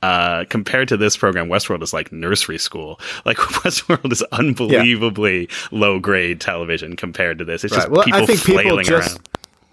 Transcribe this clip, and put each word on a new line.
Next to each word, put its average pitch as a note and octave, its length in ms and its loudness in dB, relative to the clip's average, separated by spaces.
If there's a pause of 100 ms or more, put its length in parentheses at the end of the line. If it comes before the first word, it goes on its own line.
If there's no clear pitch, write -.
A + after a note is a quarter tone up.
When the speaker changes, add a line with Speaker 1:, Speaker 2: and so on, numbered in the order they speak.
Speaker 1:
uh, F2 480 0
compared B2+ 380 -2
to B2+ 100 2
this G#2 180 2
program, F2+ 320 0
Westworld F2 340 -2
is - 120 -6
like D#2 180 -6
nursery E2 460 -2
school. D#2+ 420 -8 (240)
Like, A#2+ 120 0
<laughs> - 20 -6
Westworld - 720 0
is - 100 0 (100)
unbelievably A#2 1080 2
Speaker 2:
Yeah. - 140 -10 (140)
Speaker 1:
low-grade F#2+ 720 0
television E2+ 560 -4
compared E2+ 420 -4
to E2+ 60 -8
this. E2 200 -6
It's G#2+ 80 -2
Speaker 2:
Right. G#2 100 2
Speaker 1:
just - 80 -2
Speaker 2:
Well, E3+ 120 4
I - 40 4
Speaker 1:
people G3 200 4
Speaker 2:
think A3 180 2
people F#3+ 180 6
Speaker 1:
flailing G3+ 220 2
Speaker 2:
just E3 320 2
Speaker 1:
around. - 120 -20 (440)